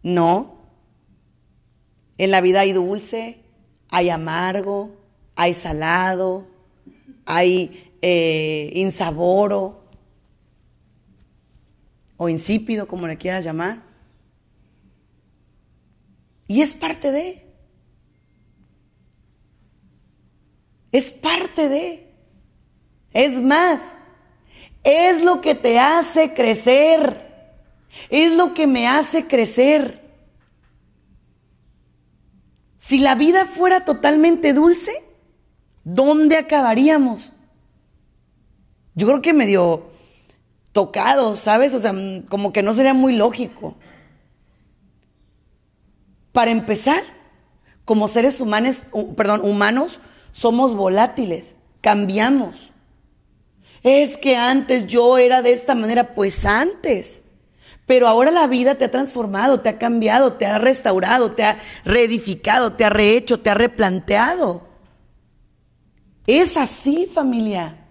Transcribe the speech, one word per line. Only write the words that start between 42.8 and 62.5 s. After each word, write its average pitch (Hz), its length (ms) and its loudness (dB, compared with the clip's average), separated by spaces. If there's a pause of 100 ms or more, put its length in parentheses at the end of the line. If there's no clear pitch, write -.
muy 262 220 2
lógico. 226 600 -4 (2500)
Para 233 200 2
empezar, 226 520 -2 (840)
como 214 220 0
seres 240 340 0
humanos, 233 500 -2
u-, 214 240 -8
perdón, 208 280 0
humanos, 208 560 -2 (320)
somos 233 440 0
volátiles, 196 800 -2 (280)
cambiamos. 208 880 0 (1120)
"Es 277 340 4
que 269 180 2
antes 254 520 0
yo 240 300 4
era 254 240 4
de 247 120 4
esta 247 220 -2
manera", 240 400 -2
pues 196 300 -2
antes. 247 760 -2 (640)
Pero 247 220 4
ahora 240 240 4
la 339 160 2
vida 254 280 0
te 262 100 -2
ha - 60 -4
transformado, 247 680 -2
te 226 100 -2
ha 214 80 -8
cambiado, 233 560 0
te 220 120 -6
ha 208 120 -2
restaurado, 220 760 0
te 220 100 -2
ha 208 160 0 (240)
reedificado, 226 880 0